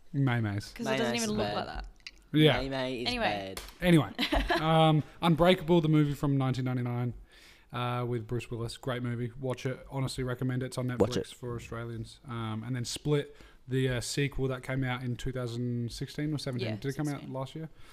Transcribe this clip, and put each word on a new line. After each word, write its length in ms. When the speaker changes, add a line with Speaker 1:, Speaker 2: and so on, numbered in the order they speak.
Speaker 1:
Memes. 640
Speaker 2:
'Cause 120
it 40
doesn't 160
Speaker 3:
Memes 160
Speaker 2:
even 80
Speaker 3:
is 60
Speaker 2:
look 100
Speaker 3:
bad. 80
Speaker 2:
like 120
that. 180
Speaker 1:
Yeah. 300
Speaker 3:
Meme 100
is 140
Speaker 2:
Anyway. 480
Speaker 3:
bad. 60
Speaker 1:
Anyway, 280
Speaker 2:
<laughs> 0
Speaker 1:
um, 440
Unbreakable, 580
the 80
movie 260
from 220
nineteen 280
ninety-nine, 500
uh, 320
with 220
Bruce 240
Willis. 280
Great 260
movie. 260
Watch 240
it. 140
Honestly 320
recommend 400
it. 20
It's 120
on 100
Speaker 3:
Watch 140
Speaker 1:
Netflix 60
Speaker 3:
it. 80
Speaker 1:
for 160
Australians. 640
Um, 380
and 80
then 100
Split, 520
the, 200
uh, 120
sequel 480
that 140
came 220
out 180
in 140
two 160
thousand 600
sixteen 420
or 40
seventeen. 320
Speaker 2:
Yeah, 60
Speaker 1:
Did 160
it 40
come 120
out 60
Speaker 2:
sixteen. 180
Speaker 1:
last 220
year? 140